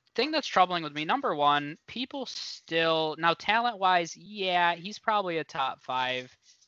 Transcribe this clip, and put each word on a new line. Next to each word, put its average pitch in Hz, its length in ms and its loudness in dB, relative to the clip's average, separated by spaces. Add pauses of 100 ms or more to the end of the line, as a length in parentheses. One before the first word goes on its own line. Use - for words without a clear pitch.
(160)
thing 277 160 0
that's 311 160 -2
troubling 180 360 4
with 147 100 -6
me, 151 120 -4
number 233 280 0
one, 147 440 2 (100)
people 254 400 -8
still, 160 920 -2
now 165 160 4
talent-wise, 190 800 2
yeah, 175 600 0
he's 190 240 -12
probably 196 380 0
a 151 60 -2
top - 380 -6
five, 127 540 -4 (320)